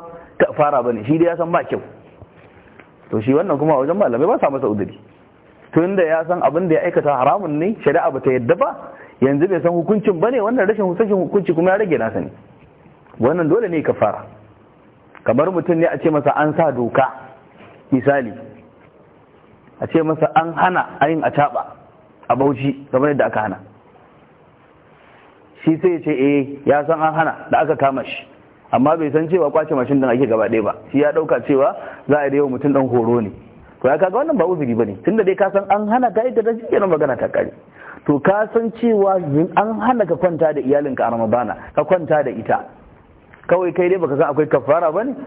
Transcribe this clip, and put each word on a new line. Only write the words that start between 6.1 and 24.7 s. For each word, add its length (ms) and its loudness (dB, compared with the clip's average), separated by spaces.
san 140 -2
abin 280 0
da 80 4
ya 120 0
aikata 220 0
haramun 380 0
ne, 260 -2
shari'a 260 2
ba 100 -6
ta 100 0
yadda 260 2
ba, 140 0
yanzu 260 2
bai 140 0
san 120 -6
hukuncin 460 0
ba 120 2
ne, 100 0
wannan 260 0
rashin 300 -2
sanin 240 0
hukunci 320 -2
kuma 200 2
ya 120 2
rage 140 0
nasa 220 -2
ne. 100 -8
Wannan 280 2
dole 200 2
ne 140 -2
kafara. 420 -2
Kamar 280 2
mutum 260 0
ne 80 2
a 120 -2
ce 100 0
masa 260 0
an 220 0
sa 160 2
doka, 400 0
misali, 400 0
a 60 -6
ce 140 0
masa 340 0
an 220 0
hana 420 0
a 120 2
yin 100 -2
acaɓa 420 0
a 80 2
Bauchi, 540 -2
kamar 200 0
yadda 160 0
aka 140 -2
hana. 180 -6